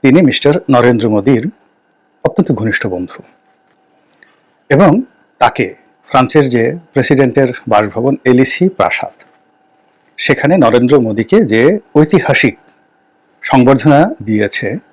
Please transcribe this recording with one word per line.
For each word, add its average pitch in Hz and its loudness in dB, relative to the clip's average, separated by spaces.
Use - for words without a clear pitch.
তিনি 139 2
মিস্টার 151 0
নরেন্দ্র 120 2
মোদীর 113 0
অত্যন্ত - -2
ঘনিষ্ঠ 110 -4
বন্ধু 90 -10
এবং 185 2
তাকে 113 -2
ফ্রান্সের 131 0
যে 123 -2
প্রেসিডেন্টের 131 0
বাসভবন 110 -2
এলিসি 131 0
প্রাসাদ, - -6
সেখানে 151 0
নরেন্দ্র 123 2
মোদীকে 113 0
যে 127 2
ঐতিহাসিক 147 0
সংবর্ধনা 135 2
দিয়েছে 107 -4